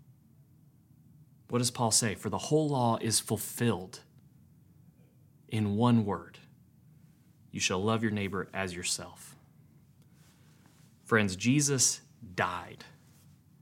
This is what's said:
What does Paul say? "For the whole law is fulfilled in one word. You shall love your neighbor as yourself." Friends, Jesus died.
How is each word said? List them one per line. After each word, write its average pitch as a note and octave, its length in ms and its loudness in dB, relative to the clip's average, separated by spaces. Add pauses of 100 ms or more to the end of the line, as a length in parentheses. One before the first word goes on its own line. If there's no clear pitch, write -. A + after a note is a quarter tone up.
(1500)
What B2 100 2
does A#2+ 120 0
Paul A#2 200 0
say? G#2 240 2
"For - 140 -6
the G2 80 -4
whole D3+ 320 2
law A#2+ 320 2
is A2 180 0
fulfilled G#2 840 -2 (1500)
in G#2 300 0
one A#2 260 6
word. F2 360 -6 (1120)
You G2+ 80 -6
shall F#2+ 220 0
love A2 220 0
your A2 80 2
neighbor G2 420 -4
as F#2+ 220 -4
yourself." - 600 -8 (1700)
Friends, G#2 300 2
Jesus C3+ 680 2 (340)
died. F2+ 480 -4 (800)